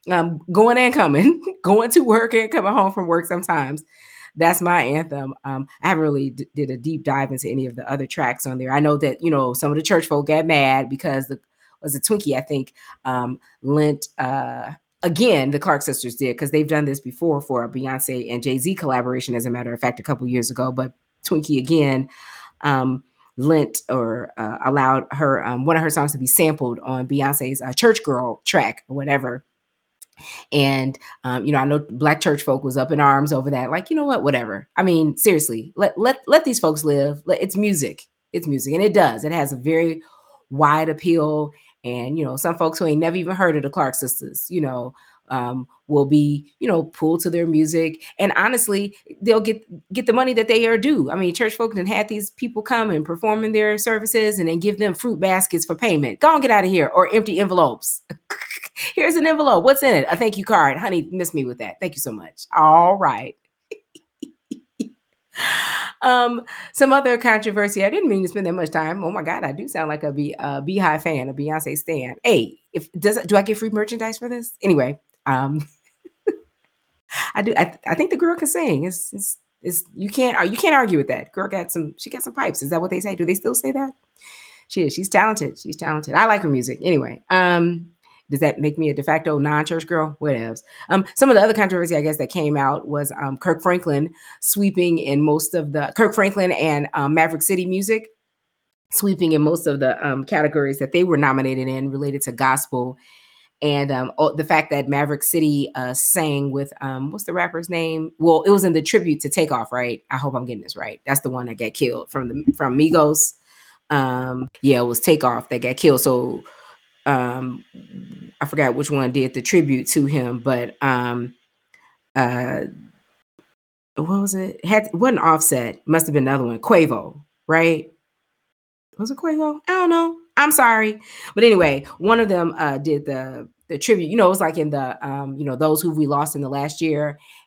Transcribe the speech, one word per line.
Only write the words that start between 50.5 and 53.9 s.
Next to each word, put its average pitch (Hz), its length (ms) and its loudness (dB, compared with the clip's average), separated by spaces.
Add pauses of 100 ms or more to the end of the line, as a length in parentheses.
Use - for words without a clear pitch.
are 226 100 2
due. 214 340 2
I - 40 -4
mean, 180 180 0
church 220 220 -2
folk 226 220 -4
done 185 100 -4
had 208 220 -2
these 208 220 -6
people 233 320 -8
come 226 280 0
and 151 140 0
perform 214 400 0
in 220 80 -2
their 214 260 2
services 214 640 0